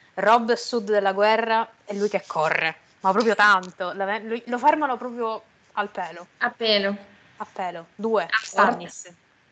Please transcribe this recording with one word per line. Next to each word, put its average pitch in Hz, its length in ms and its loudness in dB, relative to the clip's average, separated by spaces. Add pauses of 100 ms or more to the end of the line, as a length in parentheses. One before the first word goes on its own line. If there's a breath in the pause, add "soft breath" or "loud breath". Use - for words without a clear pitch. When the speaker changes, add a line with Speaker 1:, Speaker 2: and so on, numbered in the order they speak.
(160 soft breath)
Speaker 1:
Robb 226 340 4
a 240 60 4
sud 226 340 -4
della 196 240 2
guerra 220 540 2 (180)
e 202 100 -10
lui 202 140 -2
che 190 160 -2
corre, 156 500 -2 (260)
ma 190 100 2
proprio 214 240 2
tanto, 185 580 2
la 196 120 -4
ve-, 208 140 -2
lui, 226 280 -8
lo 240 100 -4
fermano 285 400 2
proprio 233 440 -6 (320)
al 202 160 -4
pelo. 175 380 -10 (120)
Speaker 2:
A 240 100 -2
pelo. 202 460 0 (420)
Speaker 1:
A 208 140 -10
pelo. 175 340 -8 (100)
Due, 214 280 0
Speaker 2:
A 185 200 -2
sorte. 180 460 0
Speaker 1:
Stannis. - 220 -20 (400)